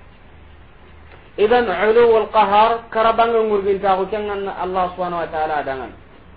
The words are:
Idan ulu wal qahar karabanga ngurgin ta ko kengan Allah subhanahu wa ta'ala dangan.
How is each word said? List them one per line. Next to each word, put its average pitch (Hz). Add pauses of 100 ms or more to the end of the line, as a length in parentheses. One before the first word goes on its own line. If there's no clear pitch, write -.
(1400)
Idan 233
ulu 220
wal 214
qahar 220
karabanga 226
ngurgin 202
ta 190
ko 190
kengan 202
Allah 185
subhanahu 175
wa 156
ta'ala 156
dangan. 131 (460)